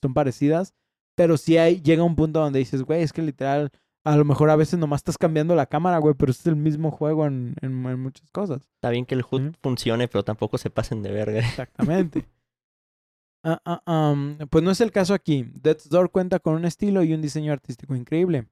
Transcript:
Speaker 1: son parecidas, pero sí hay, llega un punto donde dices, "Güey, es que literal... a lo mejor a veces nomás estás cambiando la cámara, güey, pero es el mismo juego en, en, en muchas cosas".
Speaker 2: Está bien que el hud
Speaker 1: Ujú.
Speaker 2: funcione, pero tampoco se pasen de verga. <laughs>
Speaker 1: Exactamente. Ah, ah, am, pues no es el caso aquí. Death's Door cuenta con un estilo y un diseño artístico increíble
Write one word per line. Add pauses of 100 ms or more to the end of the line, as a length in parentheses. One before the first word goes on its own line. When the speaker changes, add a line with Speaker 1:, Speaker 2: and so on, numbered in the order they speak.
Speaker 1:
son
parecidas, (440)
pero
sí
hay,
llega
un
punto
donde
dices,
"Güey,
es
que
literal... (340)
a
lo
mejor
a
veces
nomás
estás
cambiando
la
cámara,
güey,
pero
es
el
mismo
juego
en,
en,
en
muchas
cosas". (140)
Speaker 2:
Está
bien
que
el
hud
Speaker 1:
Ujú. (100)
Speaker 2:
funcione,
pero
tampoco
se
pasen
de
verga.
<laughs>
Speaker 1:
Exactamente. (1200)
Ah,
ah,
am, (120)
pues
no
es
el
caso
aquí.
Death's
Door
cuenta
con
un
estilo
y
un
diseño
artístico
increíble